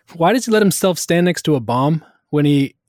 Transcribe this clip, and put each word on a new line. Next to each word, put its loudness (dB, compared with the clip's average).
why 0
does -2
he -4
let 4
himself 0
stand 0
next -2
to 0
a -2
bomb -2
when 0
he, 0